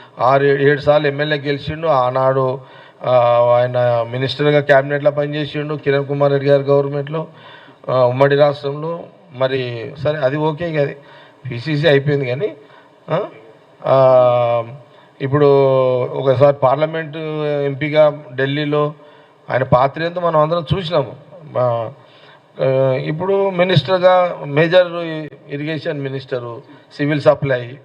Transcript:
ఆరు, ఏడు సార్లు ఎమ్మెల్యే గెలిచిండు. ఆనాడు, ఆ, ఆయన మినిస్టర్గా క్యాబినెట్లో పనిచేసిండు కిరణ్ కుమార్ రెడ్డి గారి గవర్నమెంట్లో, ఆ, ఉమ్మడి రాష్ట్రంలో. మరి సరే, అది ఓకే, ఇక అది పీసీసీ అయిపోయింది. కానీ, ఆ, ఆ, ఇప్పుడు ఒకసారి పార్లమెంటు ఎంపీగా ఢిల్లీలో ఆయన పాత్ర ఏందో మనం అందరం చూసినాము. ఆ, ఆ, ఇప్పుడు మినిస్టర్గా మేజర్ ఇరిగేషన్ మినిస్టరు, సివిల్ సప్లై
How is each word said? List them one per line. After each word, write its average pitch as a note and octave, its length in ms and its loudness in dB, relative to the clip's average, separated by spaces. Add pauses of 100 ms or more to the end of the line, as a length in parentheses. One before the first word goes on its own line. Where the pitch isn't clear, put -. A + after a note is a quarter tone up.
(200)
ఆరు, C3+ 240 4
ఏడు C#3 380 2
సార్లు D3 260 2
ఎమ్మెల్యే D3 300 -2
గెలిచిండు. D3 500 -6
ఆనాడు, C3 720 0 (440)
ఆ, B2+ 80 -2 (460)
ఆయన B2 520 0
మినిస్టర్గా C3+ 500 0
క్యాబినెట్లో C#3+ 520 2
పనిచేసిండు D3 640 -6
కిరణ్ C#3 320 -2
కుమార్ C#3+ 240 2
రెడ్డి C#3 180 2
గారి C#3+ 140 4
గవర్నమెంట్లో, C#3+ 640 -2 (640)
ఆ, B2+ 160 2
ఉమ్మడి C3+ 300 2
రాష్ట్రంలో. D3 680 0 (300)
మరి B2 600 -4 (100)
సరే, D3+ 140 -2
అది C#3+ 200 -2
ఓకే, D#3 340 -4
ఇక D3+ 80 -2
అది C#3 180 -2 (540)
పీసీసీ D3 360 -2
అయిపోయింది. C#3 380 2
కానీ, D#3 320 -6 (520)
ఆ, E3+ 120 -2 (640)
ఆ, B2 760 4 (580)
ఇప్పుడు C#3+ 240 2 (580)
ఒకసారి C#3 600 2
పార్లమెంటు D#3 540 0 (280)
ఎంపీగా D3 760 0 (120)
ఢిల్లీలో D3 580 -2 (560)
ఆయన B2 140 0
పాత్ర C3+ 400 0
ఏందో E3+ 160 -6
మనం E3 200 0
అందరం D#3 260 0 (100)
చూసినాము. D#3 400 -4 (420)
ఆ, A#2+ 340 -2 (680)
ఆ, C3+ 320 0
ఇప్పుడు F3+ 560 -2
మినిస్టర్గా F3+ 960 2
మేజర్ E3 420 2 (640)
ఇరిగేషన్ D3 520 -8
మినిస్టరు, C3 600 -8 (320)
సివిల్ D3 280 -2
సప్లై C3+ 640 0